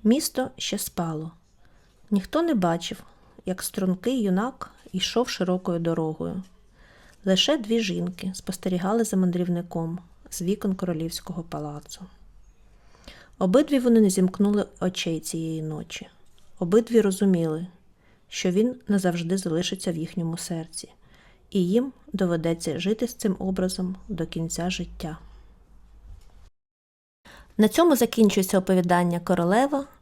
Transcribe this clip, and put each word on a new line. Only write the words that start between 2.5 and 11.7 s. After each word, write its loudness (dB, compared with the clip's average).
бачив, -2
як -6
стрункий -2
юнак -2
йшов -2
широкою -2
дорогою. -2
Лише 4
дві 0
жінки -4
спостерігали -2
за -2
мандрівником 0
з -8
вікон 0
королівського -6
палацу. -10